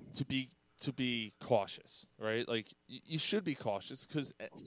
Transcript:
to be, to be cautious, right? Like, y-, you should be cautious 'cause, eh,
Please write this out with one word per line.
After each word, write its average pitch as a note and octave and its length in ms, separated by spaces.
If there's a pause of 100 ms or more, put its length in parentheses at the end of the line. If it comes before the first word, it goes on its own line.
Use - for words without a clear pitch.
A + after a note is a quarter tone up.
(160)
to C#3+ 100
be, C3 240 (320)
to C#3 120
be A#2+ 480
cautious, - 640 (140)
right? A2 280
Like, A2+ 200 (220)
y-, C3 160
you D#3 140
should G3+ 240
be D#3 120
cautious G#2+ 500
'cause, C#3+ 340
eh, A2 80 (200)